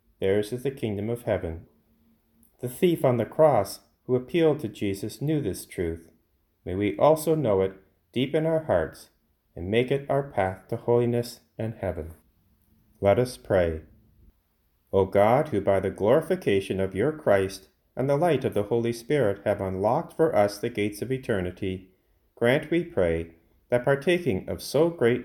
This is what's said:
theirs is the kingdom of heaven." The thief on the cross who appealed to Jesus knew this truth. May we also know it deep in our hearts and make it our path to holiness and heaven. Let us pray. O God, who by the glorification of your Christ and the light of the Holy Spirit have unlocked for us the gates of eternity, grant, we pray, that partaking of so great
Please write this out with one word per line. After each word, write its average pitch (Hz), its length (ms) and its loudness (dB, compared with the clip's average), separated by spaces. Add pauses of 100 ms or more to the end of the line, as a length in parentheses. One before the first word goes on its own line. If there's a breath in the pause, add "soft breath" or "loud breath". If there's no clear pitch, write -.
(200)
theirs 101 320 2
is 123 120 -6
the 143 60 -2
kingdom 107 380 -4
of 120 140 -4
heaven." 90 440 -4 (960)
The 127 80 -6
thief 165 360 0
on 127 120 4
the 113 80 0
cross 135 560 2 (240)
who 123 120 0
appealed 151 440 0
to 110 80 -6
Jesus 104 540 -6
knew 151 180 0
this 95 240 -6
truth. 82 460 -6 (540)
May 87 100 -6
we 101 220 0
also 156 380 4
know 113 280 2
it 95 100 0 (400)
deep 131 220 -2
in 160 120 0
our 160 180 0
hearts - 460 -2 (440)
and 87 160 -8
make 120 200 0
it 139 200 -4
our 139 140 -2
path 95 440 -4
to 117 80 -6
holiness 120 640 0 (160)
and 110 180 -6
heaven. 82 400 -6 (840)
Let 101 180 4
us 123 180 0
pray. 85 460 0 (1080)
O 98 140 4
God, 110 420 4
who 104 140 -2
by 98 180 2
the 95 100 -2
glorification 110 880 0
of 95 160 -2
your 120 180 0
Christ 98 560 0 (280)
and 135 140 -2
the 143 60 2
light 147 280 0
of 104 80 -2
the 101 120 0
Holy 117 280 -2
Spirit 117 520 -2
have 98 160 0
unlocked 101 520 -2
for - 240 0
us 104 220 2
the 120 100 -4
gates 104 320 -4
of 120 100 -6
eternity, 95 760 -4 (480)
grant, 143 340 2
we 170 140 0
pray, 82 460 -2 (400)
that 123 140 0
partaking 139 640 0
of 90 140 -8
so 165 280 0
great 123 340 0